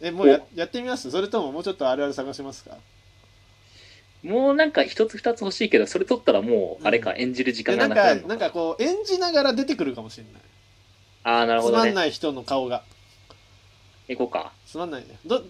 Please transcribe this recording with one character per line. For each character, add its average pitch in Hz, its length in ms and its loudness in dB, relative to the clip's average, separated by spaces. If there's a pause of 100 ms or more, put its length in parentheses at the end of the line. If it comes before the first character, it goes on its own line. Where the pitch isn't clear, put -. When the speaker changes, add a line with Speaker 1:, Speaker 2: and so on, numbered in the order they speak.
Speaker 1:
え、 170 80 -4
も 175 140 2
う 143 40 10
や-、 143 120 8 (140)
Speaker 2:
お。 170 40 -12
Speaker 1:
や 165 80 -2
っ - 20 -6
て 247 140 -8
み 247 60 -8
ま 247 80 -4
す？ 127 140 -10
そ 170 120 -2
れ 202 60 -2
と 220 140 -2
も 135 100 -6
も 160 80 -8
う 151 40 -8
ち 135 60 -4
ょ - 20 -2
っ - 40 -8
と 135 120 0
あ 131 80 2
る 143 80 -2
あ - 20 0
る 139 60 -2
探 135 220 -8
し 143 80 -12
ま 135 100 -12
す - 120 -20
か？ - 120 -20 (1500)
Speaker 2:
も 247 300 2
う - 20 2
な 311 120 4
ん 302 60 -2
か - 100 4
一 - 240 0
つ 214 100 -8
二 233 180 -2
つ 220 80 -10
欲 196 100 -4
し - 120 -2
い 208 60 0
け - 80 6
ど、 208 80 2
そ - 120 -2
れ 190 60 -2
取 247 160 0
っ - 40 -12
た 123 80 4
ら 98 100 2
も 104 400 0
う、 - 40 -2
あ 104 40 2
れ 117 80 4
か、 110 140 -4
Speaker 1:
う - 20 -4
ん。 - 60 -6
Speaker 2:
演 127 140 -2
じ 127 100 -2
る 127 80 0
時 113 120 -8
間 196 120 0
が 233 120 2
な 214 60 -2
く 220 40 0
な 180 160 6
る - 80 -6
の - 0 -
か。 - 0 -
Speaker 1:
で、 165 60 -12
な 214 80 -4
ん - 20 -6
か、 196 60 -2
な 160 40 2
ん - 20 -16
か - 40 -10
こ 165 240 -2
う、 220 40 -2
演 381 220 -2
じ 381 140 -2
な 349 140 -2
が 285 100 4
ら 269 100 2
出 262 120 -2
て 269 120 -4
く 175 80 -2
る 131 100 -4
か 117 80 -12
も 110 80 -14
し - 80 -20
れ 113 60 -18
な 107 60 -20
い。 - 20 -20 (920)
Speaker 2:
あ 233 180 4
ー、 - 40 2
な - 80 2
る 117 80 2
ほ 117 80 4
ど 226 60 4
ね。 226 60 6
Speaker 1:
つ - 40 4
ま 220 60 2
ん - 20 -2
な 175 120 0
い 143 40 -2
人 151 220 -6
の 127 100 -10
顔 131 260 -4
が。 - 160 -6 (1200)
Speaker 2:
行 127 100 -8
こ 127 60 0
う 120 60 -4
か。 - 220 -6 (140)
Speaker 1:
つ 151 120 -14
ま 175 80 -6
ん 165 40 -10
な 139 80 -10
い - 40 -16
ね。 - 240 -20
ど-、 247 240 -2